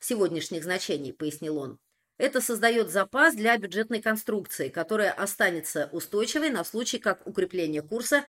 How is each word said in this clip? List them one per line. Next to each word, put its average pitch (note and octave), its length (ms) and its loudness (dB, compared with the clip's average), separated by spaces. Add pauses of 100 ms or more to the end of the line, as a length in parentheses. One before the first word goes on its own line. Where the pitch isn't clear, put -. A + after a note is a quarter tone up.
сегодняшних E3 640 0
значений, D#3 480 -2
пояснил D3+ 460 -4
он. B2+ 200 -8 (400)
Это C4 220 2
создаёт A3+ 500 2
запас A#3+ 440 4
для A3+ 220 4
бюджетной G#3+ 460 -2
конструкции, G#3+ 680 -2
которая G3+ 420 0
останется E3+ 800 -2
устойчивой A#3 580 0
на F#3+ 140 0
случай A#3 340 -4
как - 280 -2
укрепления F3+ 560 0
курса A#3+ 440 0 (100)